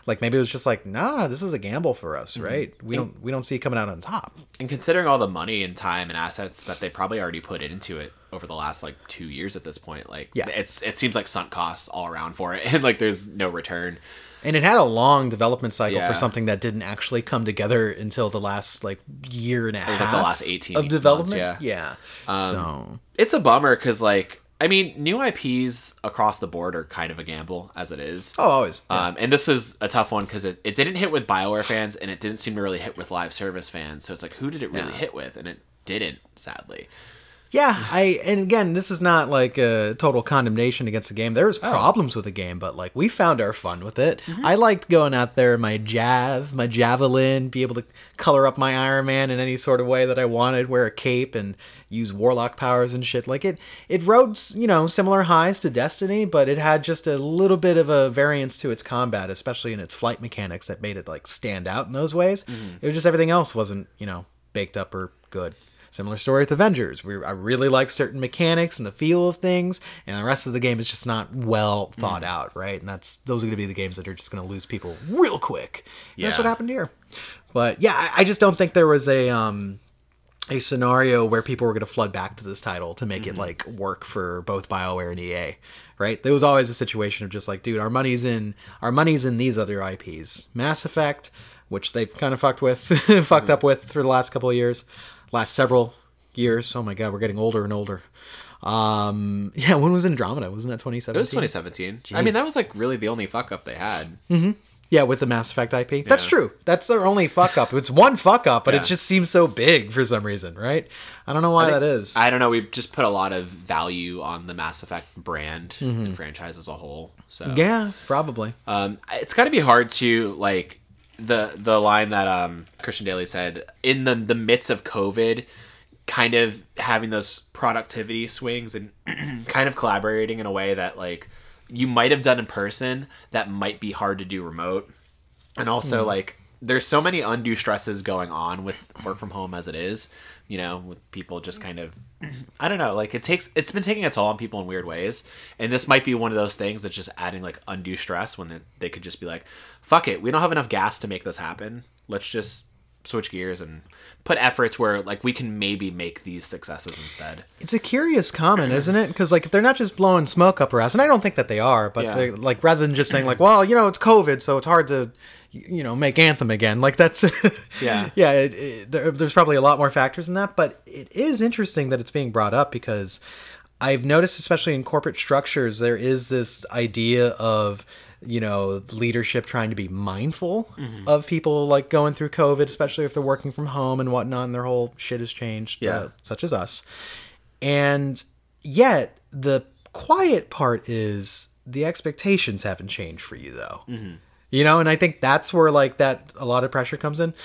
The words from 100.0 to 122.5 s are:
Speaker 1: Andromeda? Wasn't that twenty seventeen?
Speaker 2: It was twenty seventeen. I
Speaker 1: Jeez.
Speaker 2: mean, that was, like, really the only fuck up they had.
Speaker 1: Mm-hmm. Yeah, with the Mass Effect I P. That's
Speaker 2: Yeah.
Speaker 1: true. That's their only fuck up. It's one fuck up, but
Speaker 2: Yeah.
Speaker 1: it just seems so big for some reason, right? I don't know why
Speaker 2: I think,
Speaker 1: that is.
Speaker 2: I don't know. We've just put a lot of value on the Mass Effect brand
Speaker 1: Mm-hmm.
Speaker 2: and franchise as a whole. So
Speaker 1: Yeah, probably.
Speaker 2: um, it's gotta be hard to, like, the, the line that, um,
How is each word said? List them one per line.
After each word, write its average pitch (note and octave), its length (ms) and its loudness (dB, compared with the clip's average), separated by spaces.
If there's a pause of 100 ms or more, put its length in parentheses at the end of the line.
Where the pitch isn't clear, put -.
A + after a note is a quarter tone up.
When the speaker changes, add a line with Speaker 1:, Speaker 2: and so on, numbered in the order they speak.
Speaker 1:
Andromeda? A#2+ 460 -2
Wasn't A2 200 -8
that A2+ 80 -8
twenty A#2+ 200 -6
seventeen? A#2 200 -4
Speaker 2:
It - 20 2
was B3 100 -4
twenty C#3 160 -2
seventeen. F#2 540 -10 (120)
I E3+ 80 0
Speaker 1:
Jeez. - 20 2
Speaker 2:
mean, G#3+ 120 2
that C4+ 100 0
was, D#4 100 -6
like, - 200 -2
really A#2+ 220 -2
the G#2+ 120 -4
only A2+ 160 -4
fuck A#2+ 260 -8
up F#2+ 140 -10
they B1 100 -12
had. E2+ 420 -8 (120)
Speaker 1:
Mm-hmm. F3 220 4 (380)
Yeah, D3+ 140 6
with C3 160 2
the C#3 60 2
Mass A#2 260 0
Effect A#2+ 220 -2
I B2 100 0
P. C#3+ 200 -4
That's C4+ 220 4
Speaker 2:
Yeah. - 40 -2
Speaker 1:
true. F#3 220 2 (120)
That's F3 240 2
their A3 200 4
only G3 200 4
fuck F3+ 300 4
up. B2 160 2
It's C3 160 0
one G#3 280 8
fuck A3+ 280 6
up, A#2+ 200 4
but C3+ 100 6
Speaker 2:
Yeah. C#3+ 60 4
Speaker 1:
it - 40 -2
just F3 200 2
seems F#3 260 4
so E3+ 160 8
big A#2+ 440 4
for B2+ 140 2
some A2 180 0
reason, F#2+ 320 -6
right? B2+ 320 -2 (380)
I - 80 -6
don't D#3 80 0
know E3+ 100 2
why E3 120 6
Speaker 2:
I D#3+ 80 6
think, C#3+ 100 4
Speaker 1:
that - 20 4
is. B2 320 0
Speaker 2:
I A#2+ 140 6
don't B2+ 100 2
know. B2 120 6
We've A2+ 200 0
just - 220 -8
put C#3 100 0
a A2 60 4
lot G2 240 0
of F#2 140 -4
value F2 720 -6
on E2+ 260 -8
the F2+ 60 -12
Mass D#2+ 300 -8
Effect - 340 -12
brand E2 640 -10
Speaker 1:
Mm-hmm. A#2 260 -4
Speaker 2:
and F#2+ 100 -6
franchise E2 420 -14
as D#2 100 -20
a D2+ 80 -12
whole. D#2 380 -16 (160)
So - 260 -10
Speaker 1:
Yeah, G#3 360 2 (140)
probably. B2 480 -4 (140)
Speaker 2:
um, G2+ 320 -4 (120)
it's - 220 -6
gotta B3+ 160 4
be D4 100 2
hard A#2+ 320 6
to, A2+ 440 2
like, G2 440 -2 (380)
the, A2 380 0
the G#2+ 260 4
line G#2 280 4
that, G2 180 2
um, F2 380 -2 (180)